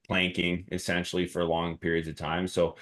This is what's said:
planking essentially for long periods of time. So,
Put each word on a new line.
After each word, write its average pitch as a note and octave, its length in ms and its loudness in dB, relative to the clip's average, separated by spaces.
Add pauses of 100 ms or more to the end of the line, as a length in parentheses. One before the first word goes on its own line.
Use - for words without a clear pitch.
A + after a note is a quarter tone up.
planking F2+ 640 0
essentially F2+ 560 0
for F2 160 -2
long E2 360 0
periods E2 280 0
of D#2 100 -6
time. D#2+ 300 -2
So, F2 360 2